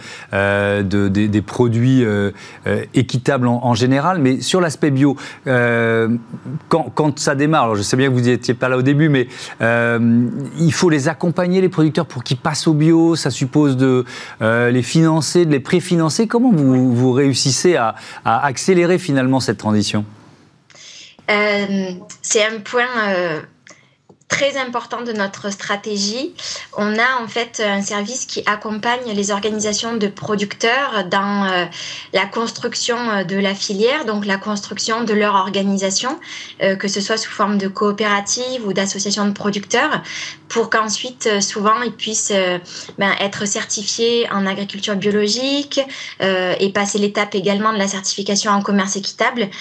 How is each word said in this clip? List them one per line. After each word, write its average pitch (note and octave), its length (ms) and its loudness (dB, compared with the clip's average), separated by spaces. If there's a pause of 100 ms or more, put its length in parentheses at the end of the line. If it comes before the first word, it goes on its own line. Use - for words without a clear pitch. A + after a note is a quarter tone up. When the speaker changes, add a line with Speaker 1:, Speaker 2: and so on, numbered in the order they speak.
(320)
Speaker 1:
euh, G2+ 500 2
de, G2+ 260 2
des, G#2 200 2
des G#2 140 2
produits, A#2+ 640 2
euh, G2+ 260 0 (360)
euh, G#2+ 180 -2 (100)
équitables B2+ 520 0
en, A#2+ 180 0
en C3+ 100 4
général. C#3 440 2
Mais C3 220 2
sur F#3 200 0
l'aspect D#3+ 300 0
bio, C3+ 260 4 (300)
euh, A#2 640 2 (600)
quand, C#3 260 2
quand D3+ 240 2
ça D3+ 160 0
démarre, D3 300 4
alors A2+ 120 2
je G2+ 60 0
sais C3 140 0
bien C3+ 120 4
que C3 40 2
vous B2 100 2
n'étiez A#2+ 320 2
pas B2+ 140 0
là B2+ 80 2
au B2+ 60 2
début, C#3+ 260 4
mais, B2+ 200 4 (320)
euh, A#2 680 4 (300)
il D#3+ 140 4
faut F#3 160 4
les D3+ 200 4
accompagner, F3+ 520 0
les F#3 80 4
producteurs, D#3 380 2
pour A#2+ 160 -10
qu'ils B2+ 160 -2
passent D#3 300 -2
au D#3+ 60 4
bio. E3 420 4
Ça D3 140 -2
suppose C#3 460 2
de, B2+ 280 4 (360)
euh, A#2 300 2
les B2 120 2
financer, D#3+ 640 2
de D3+ 40 0
les C#3 100 4
préfinancer. F3 680 2
Comment A#3 240 4
vous, C3 420 4
vous B2+ 180 4
réussissez C#3 640 2
à, A#2 200 0 (280)
à A#2+ 220 2
accélérer F3 520 2
finalement C3+ 420 2
cette A2 180 -2
transition ? G#2+ 460 0 (1300)
Speaker 2:
Euh, G3+ 600 0 (320)
c'est G#3+ 220 2
un A3 160 -4
point, A#3+ 260 -2 (220)
euh, F3+ 320 -2 (920)
très C#4 220 0
important A#3+ 460 -6
de A#3+ 100 -6
notre G3+ 400 -4
stratégie. G#3 800 -4 (420)
On G#3+ 220 -2
a B3 240 0
en A3 60 -10
fait A#3 360 -6
un G3+ 180 0
service G#3 440 -6
qui - 200 -8
accompagne G#3+ 680 -4
les G3+ 160 -2
organisations G#3+ 640 -4
de G3+ 120 0
producteurs A3 1000 -2
dans, G3 360 0
euh, F3+ 220 0 (460)
la G3 140 0
construction, A3+ 720 -4 (140)
euh, G3+ 120 0
de F#3 140 -4
la G3 180 0
filière, A#3 500 0
donc G#3 220 -4
la G3 100 0
construction G#3 680 -4
de G#3+ 100 0
leur G#3 220 2
organisation, G3 800 0 (440)
euh, F#3+ 120 2
que G3 140 -4
ce G3 120 -4
soit A3 160 -2
sous A3 140 -6
forme G3+ 280 0
de F#3+ 100 -2
coopérative G#3 1000 -2
ou F#3+ 60 -2
d'association G3+ 540 -2
de G3+ 60 0
producteurs, G#3 720 -2 (520)
pour A3+ 160 0
qu'ensuite, A3+ 560 -2
euh, G#3 140 2
souvent, A3 440 0
ils A3+ 80 -4
puissent, A3 400 -4
euh, F3+ 260 0 (380)
ben, G3 240 0
être G3+ 240 -4
certifiés A3+ 840 -2
en G3 160 0
agriculture G3+ 480 -4
biologique, A3 840 0 (420)
euh, F#3 380 0
et G3 120 2
passer G3+ 260 -2
l'étape G#3 360 -2
également G3+ 380 0
de G#3+ 60 -2
la G3 100 0
certification G3+ 640 -2
en G3+ 100 2
commerce G3 320 0
équitable. A3+ 540 -2 (120)